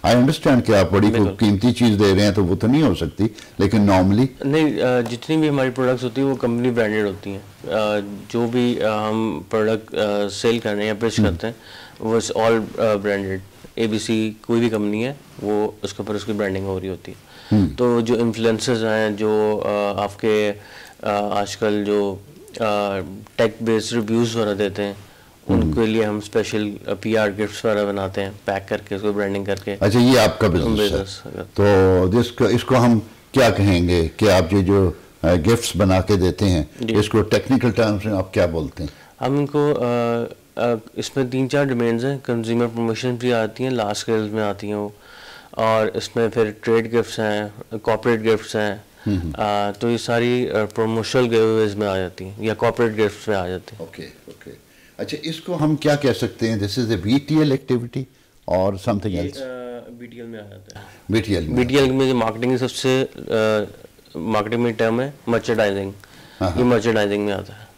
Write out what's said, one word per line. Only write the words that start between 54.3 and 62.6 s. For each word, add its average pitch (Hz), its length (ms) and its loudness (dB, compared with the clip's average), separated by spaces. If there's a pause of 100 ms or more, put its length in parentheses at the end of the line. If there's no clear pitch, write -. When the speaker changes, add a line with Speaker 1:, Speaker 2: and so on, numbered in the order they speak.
Speaker 1:
अच्छा, 107 260 -8
इसको 160 300 -8
हम 151 220 0
क्या 143 200 2
कह 139 160 0
सकते 117 360 -4
हैं? 110 120 -2
This 101 180 -4
is 113 140 -2
a 90 120 -2
V 123 160 2
T 151 180 0
L 151 140 2
activity 127 520 -4 (460)
or 92 220 2
something 101 340 -4
Speaker 2:
ये, 90 220 -4
Speaker 1:
else? - 120 -12
Speaker 2:
अ, 131 60 -8 (540)
बीटीएल 120 260 -16
में 113 120 -14
आ 107 40 -14
जाता 98 360 -20
है। - 60 -18 (260)
Speaker 1:
बीटीएल 98 340 0
में। 78 120 -2
Speaker 2:
बीटीएल 131 340 4
में 135 180 2
जो 131 60 2
मार्केटिंग 117 380 0
की 127 60 0
सबसे, 131 440 0